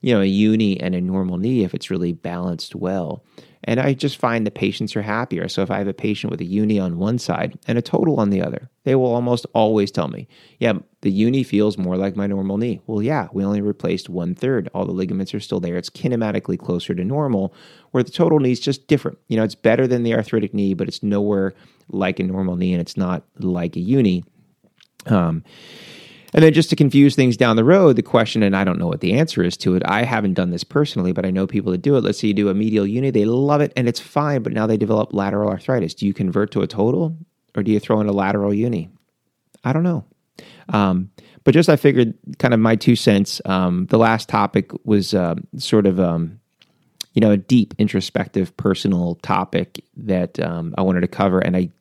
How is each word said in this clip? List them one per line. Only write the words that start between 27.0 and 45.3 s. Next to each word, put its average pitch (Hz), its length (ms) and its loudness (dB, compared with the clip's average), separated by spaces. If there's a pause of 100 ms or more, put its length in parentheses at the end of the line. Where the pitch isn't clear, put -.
things 123 220 4
down 117 180 4
the 113 80 4
road, 165 320 6
the 110 60 0
question, 117 400 2
and 98 120 4
I 98 80 2
don't 90 160 0
know 87 80 -2
what 85 140 -4
the 90 140 0
answer 147 280 0
is 87 140 -2
to 92 200 0
it, 90 100 0
I 104 160 0
haven't 110 320 0
done 90 160 -2
this 87 120 -4
personally, 117 480 0
but 90 140 -2
I 92 60 -2
know 95 160 0
people 98 260 -2
that 90 80 -2
do 143 160 2
it. 123 80 2
Let's - 140 -2
say 110 100 -2
you 104 60 2
do 101 160 2
a 95 40 0
medial 107 320 0
uni, 123 240 -2
they 107 140 2
love 139 380 2
it, 147 140 -2
and 123 120 0
it's 120 100 -2
fine, 143 440 -2
but 110 100 -4
now 110 140 -2
they 110 100 2
develop 107 380 0
lateral 101 340 0
arthritis. 98 460 -2
Do - 120 -8
you 101 60 0
convert 98 380 -2
to - 100 -2
a 95 60 0
total, 151 500 0 (400)
or 104 60 -2
do 101 100 0
you 104 80 2
throw 110 220 0
in 104 60 0
a 101 40 0
lateral 101 400 0
uni? 104 380 -2 (760)
I 123 80 -2
don't 160 120 0
know. 175 200 -2 (640)
Um, 95 420 0 (340)
but 127 100 6
just 160 160 6
I - 60 8
figured 123 360 4 (260)
kind 123 140 2
of 113 80 4
my 113 160 4
two 120 180 4
cents. 101 520 2
Um, 92 400 0
the 113 120 2
last 113 300 2
topic 101 420 0 (140)
was, 104 300 2
uh, 87 220 0 (200)